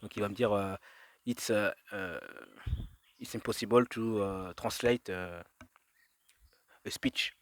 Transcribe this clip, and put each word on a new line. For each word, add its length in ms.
Donc, 140
il 40
va 80
me 60
dire, 180
euh, 220
it's, 240
euh, 200
euh, 260
it's 140
impossible 540
to, 340
euh, 320
translate, 560
euh, 320
a 40
speech. 500